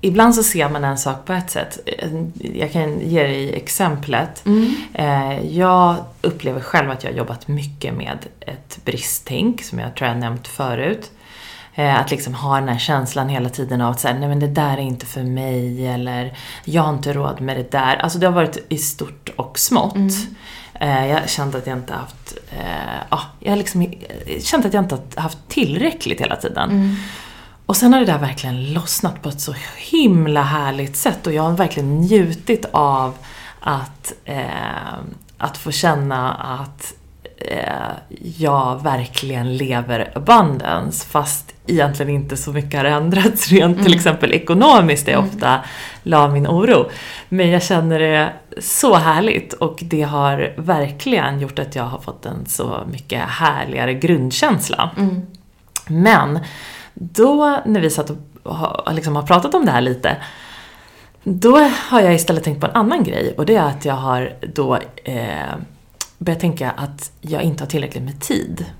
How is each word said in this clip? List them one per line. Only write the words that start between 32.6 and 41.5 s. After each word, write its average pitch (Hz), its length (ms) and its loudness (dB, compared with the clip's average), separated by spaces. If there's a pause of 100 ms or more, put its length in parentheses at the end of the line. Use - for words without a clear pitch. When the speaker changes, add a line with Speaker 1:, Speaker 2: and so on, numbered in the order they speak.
Speaker 1:
av 135 420 2 (460)
att, - 540 -6 (120)
eh, 139 160 -6 (960)
att - 200 -8
få 156 140 -8
känna 139 640 0
att, 135 600 -10 (440)
eh, - 800 -8 (200)
jag 139 460 0
verkligen 127 720 -4
lever 123 580 -4
abundance, 151 920 2
fast - 460 -4 (140)